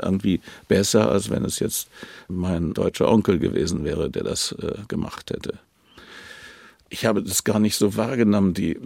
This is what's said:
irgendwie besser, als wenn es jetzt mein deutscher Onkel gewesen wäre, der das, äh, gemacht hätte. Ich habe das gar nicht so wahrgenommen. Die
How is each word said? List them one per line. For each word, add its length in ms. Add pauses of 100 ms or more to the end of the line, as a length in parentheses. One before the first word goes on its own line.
irgendwie 400 (260)
besser, 420
als 200
wenn 160
es 140
jetzt 280 (400)
mein 460
deutscher 360
Onkel 300
gewesen 460
wäre, 240
der 160
das, 260
äh, 220 (160)
gemacht 420
hätte. 220 (1400)
Ich 160
habe 180
das 220
gar 140
nicht 180
so 200
wahrgenommen. 560
Die 320